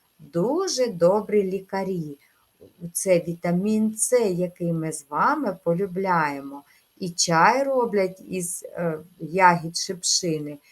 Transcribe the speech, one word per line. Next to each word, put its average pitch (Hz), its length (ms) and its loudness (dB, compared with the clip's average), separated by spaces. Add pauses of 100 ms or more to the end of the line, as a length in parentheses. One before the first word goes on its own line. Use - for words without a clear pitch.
(180)
дуже 247 680 -2
добрі 202 560 2
лікарі. 190 760 -6 (760)
Це 185 260 2
вітамін 190 800 0
С, 247 220 2 (120)
який 175 420 -2
ми 160 200 -2
з - 160 -14
вами 208 560 0
полюбляємо. 170 1000 -2 (360)
І 185 120 -8
чай 208 520 4
роблять 220 680 0
із, 180 360 -6
е, 165 340 -4 (220)
ягід 170 560 4
шипшини. 156 800 -4 (140)